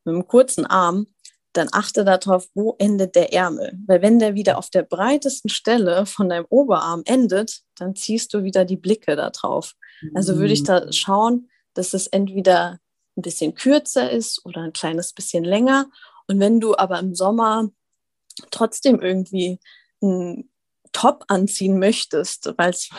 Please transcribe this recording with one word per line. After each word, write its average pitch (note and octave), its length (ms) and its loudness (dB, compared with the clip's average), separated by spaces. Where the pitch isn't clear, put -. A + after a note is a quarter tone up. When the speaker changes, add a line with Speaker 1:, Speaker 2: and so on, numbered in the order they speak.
Speaker 1:
mit E3 100 -4
einem F3+ 120 -4
kurzen - 400 4
Arm, F#3 400 0
dann D#3+ 180 -2
achte G#3 320 -2
da F#3+ 140 4
drauf, F#3 360 0
wo G#3+ 240 -2
endet G3 360 0
der F3 180 4
Ärmel. F3+ 540 -2
Weil F#3 140 4
wenn A3 180 6
der G#3+ 160 2
wieder F#3+ 220 0
auf - 140 -10
der F3+ 120 2
breitesten B3+ 680 -2
Stelle G3+ 560 0
von G3 220 -2
deinem E3+ 200 -4
Oberarm E3+ 560 2
endet, A3+ 560 0
dann F#3+ 200 -8
ziehst - 360 -4
du G#3 120 -2
wieder F#3+ 200 2
die F#3 120 -2
Blicke F#3 400 -2
da D3 140 -4
drauf. - 440 -6
Also F#3 240 0
würde D3+ 160 2
ich D3 80 0
da F3+ 240 2
Speaker 2:
Mhm. - 60 -10
Speaker 1:
schauen, A3+ 580 0
dass F#3 180 -6
es F#3 140 -4
entweder F#3 720 2
ein F3+ 60 -6
bisschen D#3+ 320 -4
kürzer F#3+ 560 0
ist - 360 -6
oder E3+ 160 -10
ein D#3+ 100 -8
kleines E3 400 -6
bisschen E3+ 320 -6
länger. C4 460 2
Und G3 140 0
wenn A3 200 4
du A3 160 2
aber F#3 220 0
im F3+ 160 -4
Sommer A3 540 0
trotzdem A3+ 500 2
irgendwie F#3 580 -2
einen F#3 500 -2
Top - 360 0
anziehen F#3+ 500 0
möchtest, - 800 -2
weil F3+ 120 2
es - 280 -8